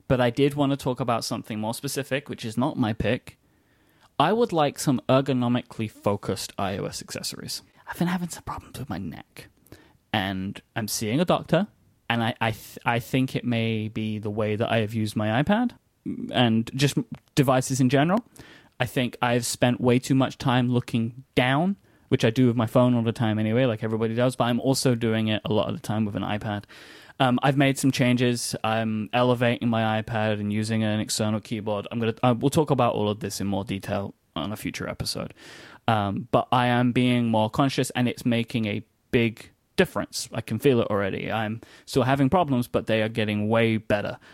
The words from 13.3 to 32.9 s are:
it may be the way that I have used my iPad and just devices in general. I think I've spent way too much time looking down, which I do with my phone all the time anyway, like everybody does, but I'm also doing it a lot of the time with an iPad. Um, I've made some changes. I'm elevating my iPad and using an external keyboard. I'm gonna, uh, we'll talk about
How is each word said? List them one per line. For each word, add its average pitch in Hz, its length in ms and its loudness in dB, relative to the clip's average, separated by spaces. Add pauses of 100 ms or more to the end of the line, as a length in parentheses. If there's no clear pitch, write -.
it 123 100 -4
may 113 420 -2
be 107 320 -4
the 104 120 -6
way 107 240 -2
that 110 160 -2
I 117 80 2
have 107 140 -2
used 107 220 -2
my 107 280 0
iPad 226 280 0 (600)
and 113 440 2
just 139 220 2 (380)
devices 131 440 2
in 131 100 4
general. 156 360 2 (540)
I 127 60 2
think 123 360 -2
I've 120 240 2
spent - 340 0
way 123 200 4
too 135 160 0
much 131 240 0
time 123 320 2
looking 120 520 -2 (120)
down, 139 400 2 (320)
which 127 180 2
I 117 60 6
do 131 160 4
with 117 80 4
my 120 100 2
phone 123 300 4
all 117 80 0
the 113 80 0
time 110 260 0
anyway, 110 280 2
like 110 180 -2
everybody 113 320 -2
does, 123 200 2
but 123 100 0
I'm 120 140 0
also 131 360 2
doing 110 320 0
it 107 180 0
a - 80 0
lot 107 160 2
of 113 60 -4
the - 60 -12
time 110 240 -2
with 104 100 -6
an 98 80 -4
iPad. 104 400 -4 (560)
Um, 127 240 4
I've 135 140 4
made 135 200 4
some 135 140 2
changes. 123 720 2
I'm 110 480 -2
elevating 123 560 2
my 110 340 2
iPad 107 380 -2
and 104 140 -2
using 110 300 0
an 107 180 0
external 107 400 -2
keyboard. 107 500 -6
I'm 120 80 -4
gonna, 113 240 0
uh, 127 160 4
we'll 131 100 2
talk 151 220 2
about 123 240 2